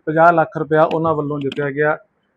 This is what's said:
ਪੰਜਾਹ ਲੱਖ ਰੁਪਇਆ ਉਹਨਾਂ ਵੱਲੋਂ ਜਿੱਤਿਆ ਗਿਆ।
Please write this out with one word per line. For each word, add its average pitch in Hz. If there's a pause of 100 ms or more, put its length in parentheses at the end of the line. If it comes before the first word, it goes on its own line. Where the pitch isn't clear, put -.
ਪੰਜਾਹ 160
ਲੱਖ 160
ਰੁਪਇਆ 156
ਉਹਨਾਂ 165
ਵੱਲੋਂ 147
ਜਿੱਤਿਆ 139
ਗਿਆ। 151 (380)